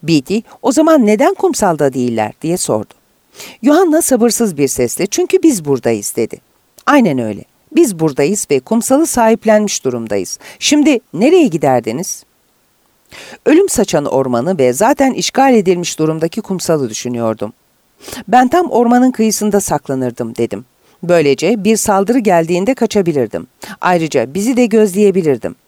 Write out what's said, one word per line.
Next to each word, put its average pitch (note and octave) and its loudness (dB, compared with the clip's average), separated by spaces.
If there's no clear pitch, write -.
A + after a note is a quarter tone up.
B D3+ 2
T, G3+ -4
"O C4 0
zaman D#4 4
neden G#3+ 2
kumsalda E3+ 0
değiller?" A#2 -4
diye E3 -4
sordu. A2 -4
Yohanna D#4 2
sabırsız A3+ 0
bir C#3+ 0
sesle, B2+ -2
"Çünkü F4+ -2
biz A3+ 2
buradayız," A#2 -2
dedi. - -6
"Aynen A3+ 2
öyle. G#2+ -6
Biz A#3 2
buradayız D#3 0
ve C3+ 2
kumsalı B3+ 0
sahiplenmiş A3 0
durumdayız. A2+ -6
Şimdi C#4+ 2
nereye D4 4
giderdiniz?" C3+ -2
"Ölüm E4+ 4
saçan E3+ -2
ormanı C3 -2
ve B2+ 2
zaten B3+ 0
işgal C4 2
edilmiş F3+ 0
durumdaki D#3+ -2
kumsalı D#3+ -2
düşünüyordum." A2+ -6
"Ben B3+ 4
tam F4 0
ormanın B3 2
kıyısında G#3 0
saklanırdım," B2+ -4
dedim. A2+ -4
"Böylece E3+ 0
bir G#3+ 2
saldırı G3+ 0
geldiğinde F3+ 0
kaçabilirdim. D#3+ -2
Ayrıca D3 0
bizi G#3+ -2
de B3 4
gözleyebilirdim." F#3 0